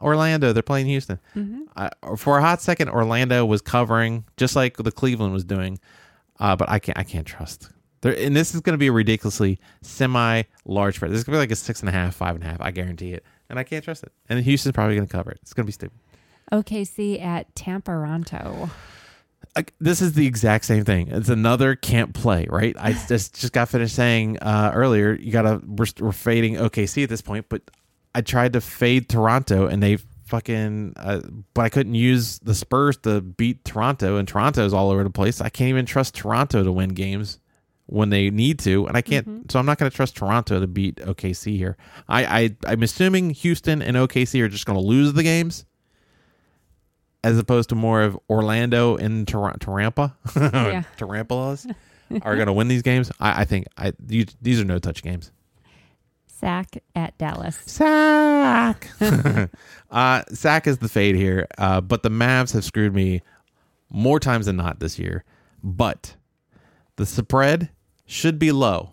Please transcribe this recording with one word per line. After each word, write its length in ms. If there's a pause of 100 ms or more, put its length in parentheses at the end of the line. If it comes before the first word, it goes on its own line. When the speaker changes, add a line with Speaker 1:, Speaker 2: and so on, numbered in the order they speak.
Speaker 1:
Orlando. 500
They're 120
playing 220
Houston. 340 (160)
Speaker 2:
Mm-hmm. 260 (140)
Speaker 1:
I, 140 (260)
for 220
a 40
hot 180
second, 280
Orlando 580
was 160
covering, 600 (120)
just 200
like 200
the 160
Cleveland 400
was 120
doing. 340 (600)
Uh, 160
but 120
I 120
can't, 180
I 60
can't 220
trust. 440 (320)
There, 160
and 160
this 180
is 100
gonna 160
be 100
a 40
ridiculously 680 (200)
semi-large 1160
spread. 160
This 60
is 60
gonna 120
be 40
like 120
a 40
six 240
and 80
a 40
half, 240
five 180
and 100
a 40
half. 120
I 120
guarantee 400
it, 120 (240)
and 120
I 20
can't 220
trust 180
it. 100 (160)
And 160
Houston's 300
probably 220
gonna 100
cover 240
it. 120
It's 120
gonna 120
be 60
stupid. 240 (540)
Speaker 2:
O 120
K 220
C 340
at 360
Tampa-ronto. 1120 (880)
Speaker 1:
Like, 240
this 220
is 120
the 120
exact 400
same 180
thing. 240
It's 200
another 480
can't 380
play, 360
right? 280
I 140
Speaker 2:
<laughs> 160
Speaker 1:
just, 320
just 120
got 160
finished 260
saying, 460
uh, 340
earlier, 400
you 180
gotta, 340
we're, 200 (140)
we're 120
fading 460
O 100
K 180
C 180
at 40
this 140
point, 260
but 140 (520)
I 80
tried 320
to 60
fade 480
Toronto, 580
and 160
they 140 (300)
fucking, 720
uh, 240 (340)
but 80
I 80
couldn't 240
use 460
the 140
Spurs 440
to 240
beat 420
Toronto, 540
and 100
Toronto's 460
all 160
over 140
the 60
place. 300
I 80
can't 200
even 180
trust 280
Toronto 500
to 80
win 180
games 480 (480)
when 240
they 200
need 300
to, 260
and 100
I 60
can't, 240
Speaker 2:
Mm-hmm. 220
Speaker 1:
so 100
I'm 80
not 120
gonna 120
trust 260
Toronto 440
to 60
beat 400
O 80
K 180
C 240
here. 200 (320)
I, 160
I, 320 (100)
I'm 160
assuming 480
Houston 500
and 160
O 100
K 200
C 160
are 60
just 180
gonna 140
lose 340
the 80
games, 420 (1600)
as 140
opposed 300
to 80
more 260
of 160 (100)
Orlando 680
and 320
Tor-, 320
Tarampa, 540 (100)
<laughs> 120
Speaker 2:
Yeah. 460 (160)
Speaker 1:
Tarampas 720 (260)
Speaker 2:
<laughs> 240
Speaker 1:
are 140
gonna 160
win 160
these 140
games. 280 (100)
I, 220
I 20
think 220 (100)
I, 160 (160)
you, 180 (140)
these 200
are 40
no 140
touch 240
games. 280 (960)
Speaker 2:
Sac 560 (120)
at 240
Dallas. 380 (100)
Speaker 1:
Sac. 1200 (120)
<laughs> 500 (420)
Uh, 300 (100)
Sac 340
is 120
the 100
fade 280
here, 300 (120)
uh, 200
but 240
the 60
Mavs 460
have 100
screwed 300
me 260 (720)
more 280
times 280
than 100
not 240
this 180
year. 240 (400)
But 540 (800)
the 80
spread 640 (440)
should 260
be 140
low. 400